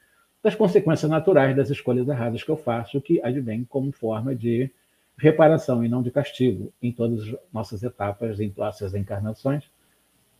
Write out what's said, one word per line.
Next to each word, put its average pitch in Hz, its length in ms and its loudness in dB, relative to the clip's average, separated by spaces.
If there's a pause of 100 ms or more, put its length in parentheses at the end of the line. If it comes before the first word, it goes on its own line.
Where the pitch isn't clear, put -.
(420)
das 214 140 2
consequências 175 540 2
naturais 151 460 4
das 135 140 2
escolhas 127 380 -2
erradas 120 360 -4
que - 60 -8
eu 156 80 0
faço, 117 440 -4
que 170 200 0
advém 120 440 -4
como 135 260 -4
forma 113 420 -4
de 117 380 -2 (460)
reparação 151 680 4
e 117 60 0
não 123 120 0
de 123 100 -2
castigo 120 600 0 (100)
em 120 100 -2
todas 117 360 -2
as 113 80 -10 (160)
nossas 110 320 -8
etapas, 101 560 -6
em 107 100 -2
todas 104 320 -6
as 92 120 -6
encarnações. 107 720 -4 (760)